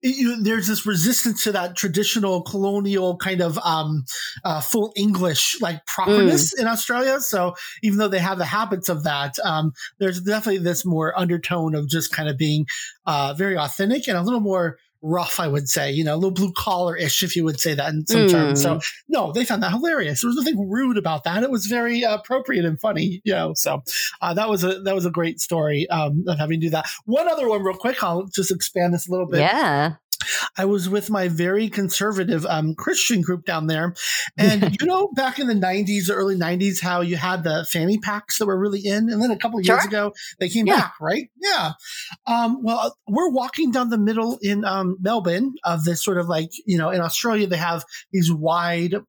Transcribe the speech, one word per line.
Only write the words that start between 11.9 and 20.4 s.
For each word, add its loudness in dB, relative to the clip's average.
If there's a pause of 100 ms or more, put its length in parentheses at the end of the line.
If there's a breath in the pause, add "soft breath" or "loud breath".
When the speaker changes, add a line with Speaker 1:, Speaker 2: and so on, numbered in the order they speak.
Speaker 1:
kind -2
of -4
being, 2 (400 loud breath)
uh, 0
very 0
authentic 0
and 0
a 0
little 0
more 0 (240 soft breath)
rough, -2
I 0
would 0
say, 0
you 0
know, 0
a 0
little 2
blue 0
collar-ish, 0
if -2
you 2
would 0
say 0
that -2
in -4
some 6
terms. 4
So 2
Speaker 2:
Mm. -6 (260 loud breath)
Speaker 1:
no, 0
they 0
found -2
that 0
hilarious. -2
There 0
was 0
nothing 0